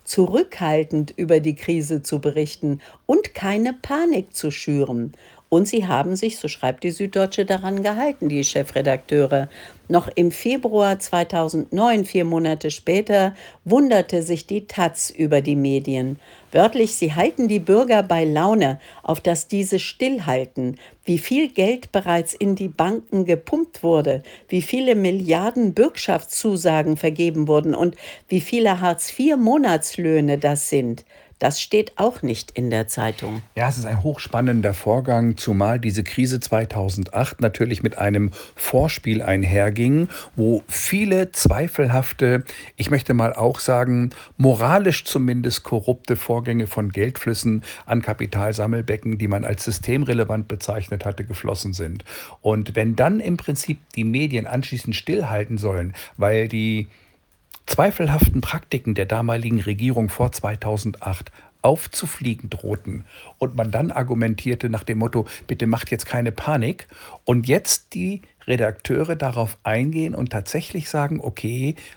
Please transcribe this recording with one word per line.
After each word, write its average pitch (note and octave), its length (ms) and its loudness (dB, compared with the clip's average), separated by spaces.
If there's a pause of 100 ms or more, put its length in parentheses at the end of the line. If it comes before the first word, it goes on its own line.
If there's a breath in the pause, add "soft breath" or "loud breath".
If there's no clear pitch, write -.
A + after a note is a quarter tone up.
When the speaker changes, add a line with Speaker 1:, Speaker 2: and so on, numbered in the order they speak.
Speaker 1:
zurückhaltend D#3+ 1080 0
über E3 240 4
die D3+ 160 0
Krise D#3 460 -2
zu D3 180 -4
berichten D3 640 -2 (240 loud breath)
und F#4+ 300 0
keine G#3+ 380 -2
Panik C#4+ 600 0
zu - 160 -4
schüren. C3+ 640 -2 (380 loud breath)
Und F3+ 160 6
sie G#3 200 0
haben D3+ 280 0
sich, A3 220 -4
so - 100 -6
schreibt B2+ 360 -4
die F3 80 -2
Süddeutsche, G3 520 -2
daran G3 380 -2
gehalten, G#3+ 480 -2
die C#3+ 140 0
Chefredakteure. C#3 1080 0 (380 loud breath)
Noch F3 260 4
im F3 160 4
Februar G#3+ 680 2
zweitausendneun, F3 1080 0
vier F3+ 180 0
Monate D#3+ 460 0
später, G3 640 2 (320 loud breath)
wunderte G#3 560 4
sich E3 240 -4
die G#3 220 -6
taz - 420 -2
über D3+ 320 2
die D3 140 0
Medien. C3+ 640 0 (320 loud breath)
Wörtlich, A3 460 4
sie D#3 180 -2
halten A#3+ 320 2
die G#3 120 2
Bürger G#3 440 4
bei E3+ 220 2
Laune, D#3 540 2 (220 loud breath)
auf D#3 200 -2
dass E3+ 260 0
diese G3 320 0
stillhalten, C#3 960 -4 (260 loud breath)
wie F3 140 0
viel C4 340 0
Geld A#3 400 0
bereits F3 440 0
in G3+ 180 0
die F#3+ 140 -2
Banken F#3+ 580 0
gepumpt F3+ 560 -2
wurde, D3+ 400 2 (280 loud breath)
wie F3+ 120 0
viele B3+ 320 0
Milliarden F#3+ 800 2
Bürgschaftszusagen E3+ 1200 2
vergeben D#3+ 520 0
wurden D3+ 260 4
und F3 220 0 (320 loud breath)
wie F3+ 140 2
viele G#3 400 2
Hartz-vier-Monatslöhne F3+ 1600 2
das C#3+ 320 0
sind. B2 360 -2 (360 soft breath)
Das D3 200 0
steht G#3+ 340 0
auch A3+ 260 0
nicht A#2+ 300 -4
in B2 180 -4
der A2 200 -2
Zeitung. A2 520 -4 (140)
Speaker 2:
Ja, A#2+ 140 0
es B2 80 -2
ist A#2 80 -6
ein G#2+ 180 0
hochspannender A#2 720 0
Vorgang, A#2 640 2
zumal G#2+ 420 2
diese G#2+ 240 -2
Krise B2+ 380 0
zweitausendacht G#2 1000 -2
natürlich A#2 420 0
mit - 160 -2
einem G2+ 340 2 (260 loud breath)
Vorspiel B2+ 640 0
einherging, G#2 880 2 (260 loud breath)
wo A2 320 2
viele F#3+ 640 0
zweifelhafte, B2+ 1120 0 (320 loud breath)
ich - 160 -4
möchte C3+ 220 0
mal A#2 180 2
auch A#2+ 300 -2
sagen, B2 480 0 (260 loud breath)
moralisch C3+ 680 4
zumindest B2 580 0
korrupte A#2+ 540 -2
Vorgänge A#2 500 -2
von G#2+ 240 -4
Geldflüssen A2 720 -2 (220 loud breath)
an A#2 160 0
Kapitalsammelbecken, G#2+ 1160 -2
die G#2 120 -2
man G2+ 160 0
als G2+ 180 -4
systemrelevant A2+ 840 -2
bezeichnet G2+ 560 -6
hatte, G2 180 -6
geflossen G2 480 -6
sind. F2+ 320 -8 (380 loud breath)
Und G#2+ 340 0
wenn A2+ 220 0
dann F#3+ 240 2
im F3 160 -2
Prinzip D3 420 -6 (160)
die A2+ 80 -2
Medien A#2+ 420 0
anschließend C3 480 -4
stillhalten A2+ 640 -2
sollen, F#2 360 -2 (240 loud breath)
weil A2 320 2
die A2 400 -2 (760 soft breath)
zweifelhaften D3+ 760 2
Praktiken B2 540 -4
der G2 100 0
damaligen A#2 540 0
Regierung G#2+ 500 0
vor - 220 0
zweitausendacht G#2 1000 -6 (300 loud breath)
aufzufliegen - 880 0
drohten G2+ 560 -6 (320 loud breath)
und B2+ 180 -2
man A2+ 140 0
dann B2 220 0
argumentierte A#2+ 800 -2
nach A2 120 -4
dem A2 140 -4
Motto, A#2 300 0 (180 loud breath)
„Bitte A#2+ 220 -2
macht A2+ 240 -2
jetzt A2+ 160 -4
keine A#2+ 240 -2
Panik“, D3 560 -2 (380 loud breath)
und B2 220 2
jetzt - 460 0
die F#3 300 -4 (240 soft breath)
Redakteure B2 680 0
darauf A#2+ 460 -4
eingehen D3+ 540 -2
und - 160 -4
tatsächlich D3+ 580 -6
sagen, D3 320 -2
„Okay, B2 540 -4 (220 loud breath)